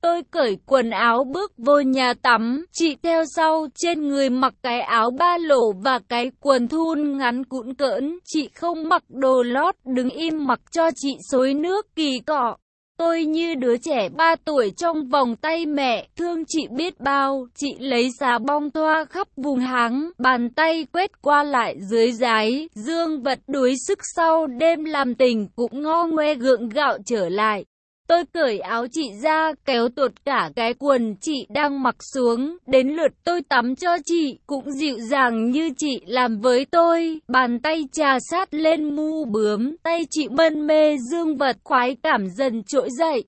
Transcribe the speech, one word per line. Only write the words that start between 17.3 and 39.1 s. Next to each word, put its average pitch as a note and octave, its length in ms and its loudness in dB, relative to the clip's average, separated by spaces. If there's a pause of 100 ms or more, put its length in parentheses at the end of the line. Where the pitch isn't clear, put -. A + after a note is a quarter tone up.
Chị C#4+ 240 -6
lấy B3+ 300 0 (100)
xà B3 180 0
bông C#4+ 340 -2
thoa D#4 380 0
khắp F#4+ 180 -6 (100)
vùng C4+ 220 -2
háng, B3+ 580 0
bàn B3 320 2
tay D#4+ 440 0
quét F#4+ 280 -2
qua D4 220 4
lại B3+ 360 -2
dưới A3+ 320 2
dáy, A#3 640 0
dương D#4 480 -4
vật C4 240 -2
đuối C4+ 260 2 (140)
sức G4+ 120 -2 (160)
sau D#4+ 320 2
đêm D#4 360 0
làm C#4 320 -2
tình A#3 400 2
cũng A#3+ 260 -4
ngo E4 260 0
ngoe D4+ 280 0
gượng A#3+ 340 0
gạo B3+ 360 0
trở G3+ 240 -2
lại. G#3 360 -2 (420)
Tôi E4+ 160 4 (100)
cởi C4 260 0
áo A3+ 320 -4
chị D#4 120 -4 (200)
ra, D#4 300 2 (120)
kéo A#3+ 240 2
tuột B3 220 -2 (140)
cả G#3+ 300 0
cái A#3 180 -2
quần A#3+ 480 0
chị C#4+ 280 -6
đang C#4 340 -2
mặc A#3+ 120 0 (180)
xuống, C4 440 0 (100)
đến C4 200 4
lượt D#4 240 0 (120)
tôi F4 180 0
tắm B3 340 0
cho F4 300 0
chị, D#4 320 0 (100)
cũng C#4 240 -6
dịu C4+ 280 -2
dàng A#3 500 2
như D#4 280 0
chị C#4 280 -4
làm A#3+ 340 0
với B3 260 2
tôi. E4+ 640 2
Bàn B3 320 2
tay D#4 240 -2 (100)
trà C#4 240 2 (140)
sát F#4 220 -2
lên D#4 420 0
mu D#4 300 -4